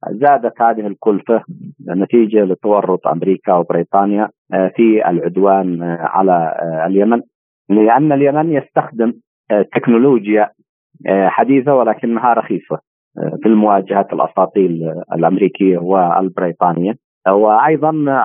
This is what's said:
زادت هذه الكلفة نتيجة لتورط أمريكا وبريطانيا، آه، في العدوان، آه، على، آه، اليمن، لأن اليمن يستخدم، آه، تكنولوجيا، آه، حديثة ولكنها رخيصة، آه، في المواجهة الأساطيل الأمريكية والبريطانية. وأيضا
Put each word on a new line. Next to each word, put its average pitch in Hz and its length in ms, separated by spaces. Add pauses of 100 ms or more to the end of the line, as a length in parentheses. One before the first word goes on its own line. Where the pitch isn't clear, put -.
(100)
زادت 120 520
هذه 110 240
الكلفة 101 560 (460)
نتيجة 107 560
لتورط 92 640
أمريكا 90 480
وبريطانيا، 98 720 (260)
آه، 95 220
في 110 320
العدوان، 90 720
آه، 85 180
على، 95 320
آه، 82 540
اليمن، 101 340 (480)
لأن 117 440
اليمن 143 400
يستخدم، 117 600 (380)
آه، 104 240
تكنولوجيا، 113 760 (580)
آه، 95 200
حديثة 131 460
ولكنها 117 580
رخيصة، 101 460 (400)
آه، 80 240
في 107 60
المواجهة 101 640
الأساطيل 82 800 (200)
الأمريكية 90 640
والبريطانية. 87 1160 (340)
وأيضا 139 760 (200)